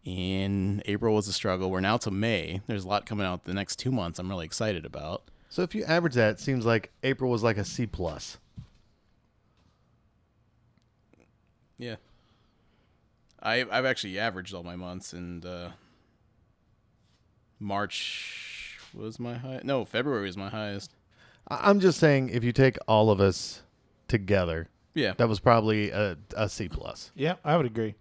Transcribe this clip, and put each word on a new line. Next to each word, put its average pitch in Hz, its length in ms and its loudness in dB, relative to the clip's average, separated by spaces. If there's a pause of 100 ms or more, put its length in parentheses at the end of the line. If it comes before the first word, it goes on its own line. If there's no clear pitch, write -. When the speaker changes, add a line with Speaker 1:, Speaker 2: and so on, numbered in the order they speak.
Speaker 1:
And 95 800 0
April 107 280 2
was 104 120 2
a 101 60 -4
struggle. 92 380 0
We're 92 100 0
now 104 180 2
to 107 140 -4
May. 98 560 0
There's 101 160 -4
a 92 40 -10
lot 101 180 0
coming 104 200 -2
out 90 180 -4
the 92 100 -6
next 98 220 -4
two - 140 -4
months 90 300 -2
I'm 90 80 -6
really 90 180 -4
excited 90 400 -4
about. 76 380 -8 (240)
Speaker 2:
So - 140 -2
if 180 120 -2
you 214 100 -2
average 160 300 2
that, 113 200 6
it - 60 -12
seems 127 240 0
like 113 280 2 (100)
April 131 280 0
was 113 120 0
like 110 140 4
a 104 80 -2
C - 220 -4
plus. - 520 -6 (3500)
Speaker 1:
Yeah. 120 180 -10 (1500)
I, 117 280 0
I've 123 140 2
actually 104 340 -2
averaged 95 360 -6
all 87 80 -10
my 87 140 -10
months, 90 360 -10
and, 87 320 -10
uh, 87 260 -10 (1900)
March - 1200 -6 (160)
was 110 240 -10
my 120 160 -8
high-, 131 300 -10
no, 131 200 0
February 113 420 -2
was 92 100 -6
my 98 140 -8
highest. 104 440 -8 (540)
Speaker 2:
I, - 220 2
I'm 202 100 6
just 180 180 6
saying, 135 320 6
if 113 140 0
you 120 80 2
take 131 240 6 (100)
all 110 240 8
of 98 100 6
us - 420 2 (460)
together, 92 600 0 (260)
Speaker 1:
Yeah. 110 220 0
Speaker 2:
that 117 120 4
was 107 120 0
probably 110 500 4
a, 98 260 0 (200)
a 107 120 0
C 95 200 -6
plus. - 460 -10
Speaker 3:
Yeah, 156 200 -2 (100)
I 151 120 4
would 151 100 4
agree. 110 340 -2